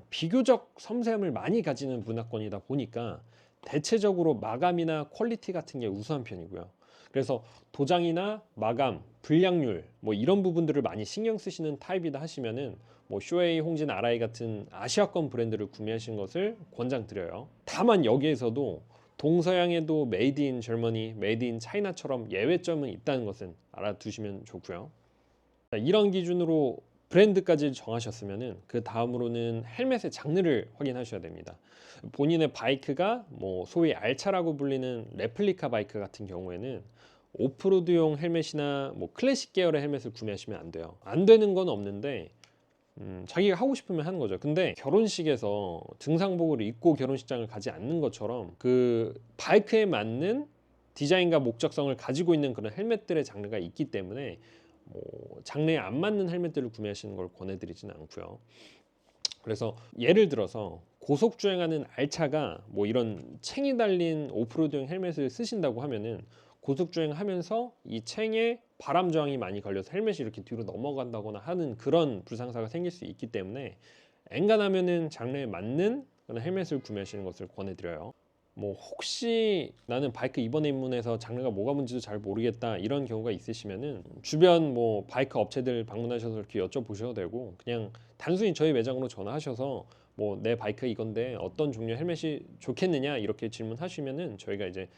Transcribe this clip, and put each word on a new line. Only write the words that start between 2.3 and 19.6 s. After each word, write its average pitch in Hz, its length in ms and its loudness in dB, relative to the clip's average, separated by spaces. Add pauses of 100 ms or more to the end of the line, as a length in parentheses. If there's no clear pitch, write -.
보니까 117 640 -4 (420)
대체적으로 175 720 2
마감이나 151 760 0
퀄리티 226 420 -4
같은 151 280 -6
게 117 60 -2
우수한 107 380 -4
편이고요. 90 440 -12 (440)
그래서 123 320 0 (280)
도장이나 175 680 2 (120)
마감, 113 480 0 (200)
불량률 156 640 4 (160)
뭐 107 140 0
이런 170 280 4
부분들을 160 400 2
많이 107 220 -2
신경 220 340 -2
쓰시는 156 400 -6
타입이다 165 420 -4
하시면은 123 560 -6 (320)
뭐 101 120 -4
쇼웨이, 170 400 2
홍진, 156 300 0
아라이 117 280 2
같은 113 520 -4
아시아권 135 600 0
브랜드를 110 400 -2
구매하시는 113 480 -6
것을 185 380 -4 (180)
권장드려요. 107 760 -4 (160)
다만 202 400 4
여기에서도 123 800 2 (340)
동서양에도 165 920 4